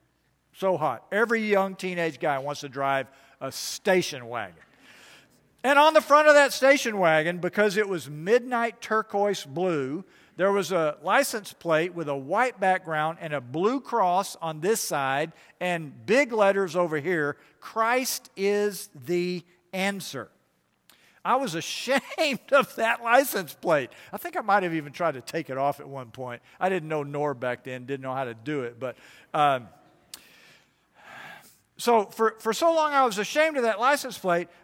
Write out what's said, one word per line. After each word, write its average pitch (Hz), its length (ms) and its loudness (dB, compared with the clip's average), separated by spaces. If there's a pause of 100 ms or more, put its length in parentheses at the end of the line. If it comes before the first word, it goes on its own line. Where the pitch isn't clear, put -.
(540)
So 190 220 0
hot. 135 360 -2
Every 220 300 2
young 196 340 2
teenage 170 440 -4
guy 143 200 0
wants 143 220 -8
to 143 80 -12
drive 135 380 -2 (320)
a 135 120 -10
station 151 760 -2
wagon. 107 280 -8 (1080)
And 277 140 4
on 311 160 8
the 311 80 6
front 302 260 6
of 294 80 10
that 277 180 6
station 262 440 2
wagon, 165 420 2
because 180 380 0
it 208 120 0
was 151 200 -6
midnight 233 680 0
turquoise 208 640 -2
blue, 151 640 -4 (320)
there 190 140 2
was 190 200 0
a 156 320 0
license 220 480 0
plate 170 420 0
with 170 140 -8
a 143 80 -4
white 196 440 -2
background 165 600 0
and 160 140 -8
a 139 80 -4
blue 175 400 -2
cross 190 600 0
on 160 200 -8
this 208 180 0
side 143 540 -2 (260)
and 160 460 -6
big 240 260 2
letters 196 440 2
over 165 240 0
here, 147 380 -2 (220)
"Christ 233 800 -2
is 202 580 -2
the 175 480 -4 (300)
answer." 185 560 -6 (960)
I 208 100 0
was 254 200 -2
ashamed 240 440 -2 (460)
<laughs> - 80 -4
of 269 220 2
that 233 280 -2
license 233 500 2
plate. 151 360 0 (240)
I 196 40 -8
think 349 200 -8
I 311 40 -4
might 202 220 2
have 175 100 -2
even 147 200 -6
tried 165 220 -2
to 127 60 -12
take 156 280 -8
it 131 80 -6
off 139 240 -2
at 147 80 -16
one 131 220 -14
point. 123 300 -12 (180)
I 185 100 0
didn't 175 180 -4
know 156 160 -4
nor 143 300 -4
back 123 320 -6
then, 127 200 -10
didn't 135 180 -8
know 131 100 -6
how 135 100 -4
to 120 100 -8
do 135 280 -8
it. 117 180 -10
But, 123 160 -8 (380)
um, 139 340 2 (2000)
so 226 260 4
for, 220 340 -2
for 220 140 -2
so 330 200 2
long 302 200 2
I 277 120 6
was 208 120 -2
ashamed 302 400 0
of 247 60 0
that 220 140 0
license 262 400 0
plate, 175 300 0 (160)